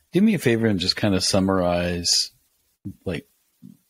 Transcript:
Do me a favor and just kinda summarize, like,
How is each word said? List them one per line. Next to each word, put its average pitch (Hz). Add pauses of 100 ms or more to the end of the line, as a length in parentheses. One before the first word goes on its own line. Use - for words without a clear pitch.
(120)
Do 180
me 220
a 180
favor 117
and 98
just 90
kinda 101
summarize, 87 (960)
like, - (640)